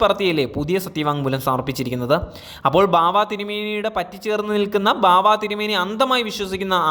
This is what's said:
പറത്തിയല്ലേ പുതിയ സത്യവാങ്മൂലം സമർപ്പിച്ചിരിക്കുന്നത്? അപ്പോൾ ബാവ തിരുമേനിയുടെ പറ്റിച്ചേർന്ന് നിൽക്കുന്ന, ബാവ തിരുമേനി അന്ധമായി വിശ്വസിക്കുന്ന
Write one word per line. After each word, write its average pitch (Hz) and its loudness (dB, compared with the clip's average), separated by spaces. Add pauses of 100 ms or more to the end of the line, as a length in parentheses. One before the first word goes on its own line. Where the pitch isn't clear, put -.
പറത്തിയല്ലേ 190 2 (100)
പുതിയ 147 -2
സത്യവാങ്മൂലം 147 -2
സമർപ്പിച്ചിരിക്കുന്നത്? 127 0 (520)
അപ്പോൾ 175 6 (120)
ബാവ 180 4
തിരുമേനിയുടെ 208 -6
പറ്റിച്ചേർന്ന് 208 -4
നിൽക്കുന്ന, 208 0 (140)
ബാവ 185 6
തിരുമേനി 208 -4 (100)
അന്ധമായി 240 0
വിശ്വസിക്കുന്ന 190 -4 (140)